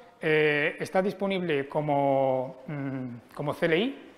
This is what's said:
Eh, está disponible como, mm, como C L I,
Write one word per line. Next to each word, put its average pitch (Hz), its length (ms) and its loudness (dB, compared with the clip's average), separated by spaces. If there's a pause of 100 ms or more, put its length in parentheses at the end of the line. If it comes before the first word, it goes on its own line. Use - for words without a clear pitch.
(200)
Eh, 151 580 2
está 180 220 0
disponible 185 680 -2
como, 135 1000 0
mm, 131 680 -8
como 147 200 -4
C - 120 0
L 165 120 4
I, 262 400 -4